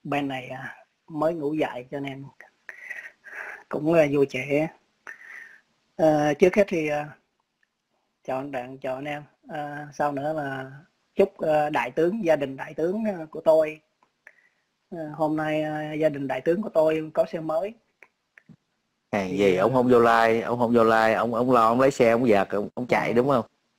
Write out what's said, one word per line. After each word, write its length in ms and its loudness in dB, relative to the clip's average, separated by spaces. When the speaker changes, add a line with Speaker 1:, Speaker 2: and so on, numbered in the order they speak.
Speaker 1:
bên 240 -4
này, 200 -10
à, 380 -14
mới 260 -2
ngủ 200 -4
dậy 380 -4
cho 80 -8
nên 240 -10
cũng, 240 0
à, 180 6
vui 180 4
trẻ. 380 -2
Ờ, 380 2
trước 220 4
hết 120 4
thì, 200 -4
à, 220 -6
chào 140 -6
anh 140 -8
bạn, 260 -10
chào 180 -6
anh 100 -10
em. 180 -10
À, 440 -10
sau 180 -2
nữa 220 -6
là 380 -8
chúc, 240 2
à, 300 2
đại 220 -2
tướng, 340 0
gia 100 4
đình 220 -6
đại 160 -12
tướng, 320 -4
à, 260 -6
của 100 -10
tôi. 400 4
À, 60 -12
hôm 220 0
nay, 240 -2
à, 320 -6
gia 160 2
đình 180 -4
đại 140 -4
tướng 200 0
của 80 -6
tôi 440 0
có 120 2
xe 140 -8
mới. 340 -4
Speaker 2:
Hàng 180 -2
Speaker 1:
Thì, 80 -4
Speaker 2:
gì, 200 4
Speaker 1:
à, 40 2
Speaker 2:
ông 120 2
không 140 2
vô 120 6
like, 420 4
ông 180 -4
không 140 0
vô 100 6
like, 300 4
ông, 200 0
ông 180 0
lo, 160 6
ông 140 2
lấy 100 4
xe, 200 4
ông 160 2
giật, 220 4
ông, 240 -4
ông 140 -8
chạy, 220 0
Speaker 1:
À. 40 -2
Speaker 2:
đúng 160 2
không? 160 2